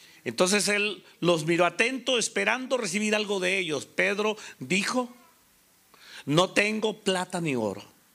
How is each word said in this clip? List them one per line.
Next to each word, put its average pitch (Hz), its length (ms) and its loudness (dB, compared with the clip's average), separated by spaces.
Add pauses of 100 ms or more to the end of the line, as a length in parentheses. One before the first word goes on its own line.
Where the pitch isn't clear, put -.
(240)
Entonces 185 440 2
él 208 360 -2 (140)
los 160 280 2
miró 170 200 4
atento, 233 500 0
esperando 233 600 -2
recibir 214 400 0
algo 208 240 -2
de 185 180 0
ellos. 156 280 -4
Pedro 208 500 0 (240)
dijo, 202 520 -2 (1120)
"No 175 260 4
tengo 214 480 0
plata 180 400 -2
ni 151 160 -2
oro, 107 260 -2 (320)